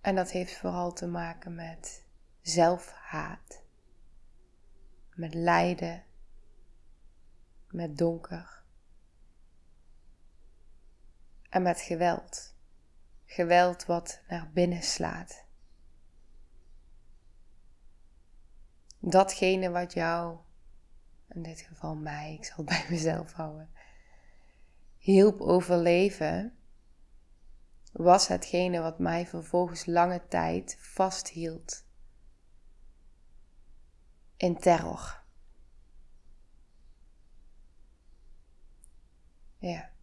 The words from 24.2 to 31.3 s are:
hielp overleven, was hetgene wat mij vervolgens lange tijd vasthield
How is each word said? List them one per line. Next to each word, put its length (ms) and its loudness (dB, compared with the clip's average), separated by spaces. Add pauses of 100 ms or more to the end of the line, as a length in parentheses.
hielp 440 8
overleven, 1160 2 (1300)
was 360 6
hetgene 520 0
wat 180 -4
mij 280 0
vervolgens 600 -2
lange 420 2
tijd 520 -2
vasthield 1080 -6 (2500)